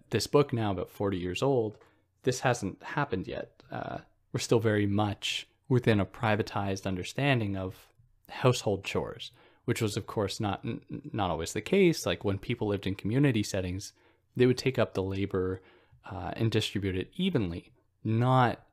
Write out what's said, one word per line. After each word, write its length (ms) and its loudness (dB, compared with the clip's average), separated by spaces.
this 160 0
book 260 4
now 180 0
about 200 -4
forty 280 -2
years 240 -4
old, 340 0
this 180 -2
hasn't 420 -2
happened 440 -4
yet. 440 -10
Uh, 280 -8
we're 80 -4
still 200 2
very 260 2
much 640 -2
within 320 4
a 60 2
privatized 800 -2
understanding 680 0
of 200 -6
household 560 0
chores, 480 -6
which 180 0
was, 140 0
of 100 -4
course, 340 -4
not, 240 -2
n-, 160 -6
not 180 0
always 220 -2
the 80 -4
case. 460 4
Like, 180 0
when 140 0
people 300 -4
lived 180 -2
in 80 -2
community 480 2
settings, 500 -4
they 120 6
would 120 4
take 200 0
up 160 0
the 80 0
labor, 580 -2
uh, 260 -6
and 140 2
distribute 460 0
it 200 -4
evenly, 560 -2
not 720 2